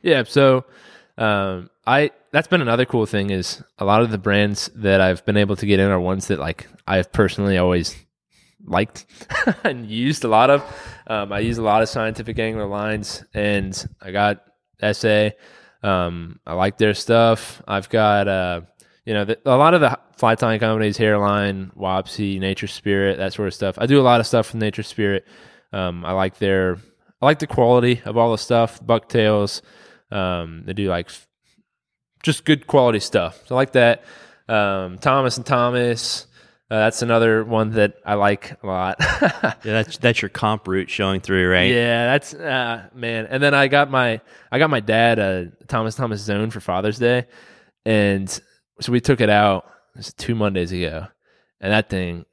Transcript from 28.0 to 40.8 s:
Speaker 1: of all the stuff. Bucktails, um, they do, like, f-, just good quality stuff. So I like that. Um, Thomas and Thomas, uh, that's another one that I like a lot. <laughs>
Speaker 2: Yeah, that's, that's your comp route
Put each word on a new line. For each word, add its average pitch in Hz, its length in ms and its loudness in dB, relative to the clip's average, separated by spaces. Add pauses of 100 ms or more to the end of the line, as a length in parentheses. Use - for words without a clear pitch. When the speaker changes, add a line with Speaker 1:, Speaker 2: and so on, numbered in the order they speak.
Speaker 1:
of 107 100 -6
all 117 160 2
the 107 60 -2
stuff. 117 440 0
Bucktails, 107 800 0 (500)
um, 87 540 -6
they - 80 -10
do, 98 160 -4
like, 87 200 -4
f-, - 200 -20 (920)
just - 240 -2
good 147 200 2
quality 120 340 4
stuff. 85 460 -4
So - 80 -8
I 127 40 0
like 135 140 -2
that. 120 320 4 (440)
Um, 98 500 -2
Thomas 131 380 0
and 120 80 -10
Thomas, 120 840 -2 (440)
uh, 110 80 -2
that's 110 240 0
another 113 420 2
one 110 280 0
that 104 240 0 (100)
I 104 80 -2
like 101 480 -2
a 104 40 -12
lot. 92 340 -4
<laughs> - 100 -2 (540)
Speaker 2:
Yeah, 110 80 -4 (100)
that's, - 140 -8
that's 120 240 0
your 101 80 -8
comp 107 400 -4
route 95 220 -4